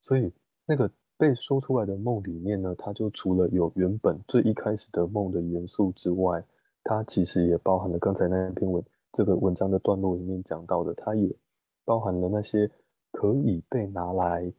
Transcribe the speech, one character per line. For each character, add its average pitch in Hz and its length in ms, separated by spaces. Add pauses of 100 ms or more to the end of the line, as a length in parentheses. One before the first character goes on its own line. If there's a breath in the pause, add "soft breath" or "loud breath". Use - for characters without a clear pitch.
所 135 160
以 107 160 (320)
那 156 100
个 120 140 (260)
被 147 200
说 135 260
出 131 180
来 107 60
的 98 100
梦 107 280
里 85 160
面 98 200
呢， 92 160
它 - 160
就 110 200
除 92 240
了 92 140
有 85 260
原 92 240
本 85 280
最 120 140
一 110 100
开 107 240
始 - 160
的 87 140
梦 98 260
的 90 80
元 85 280
素 95 240
之 - 180
外， 87 340 (400)
它 110 200
其 - 200
实 87 220
也 87 140
包 92 180
含 92 140
了 85 80
刚 98 160
才 92 120
那 92 240
篇 95 180
文， 87 140 (280)
这 - 120
个 110 120
文 92 180
章 98 160
的 95 80
段 95 240
落 92 140
里 90 80
面 92 180
讲 82 240
到 87 180
的， 82 120
它 - 180
也 104 200 (520)
包 113 140
含 98 200
了 90 100
那 104 120
些 104 280 (420 soft breath)
可 107 240
以 113 340
被 120 180
拿 90 260
来 87 460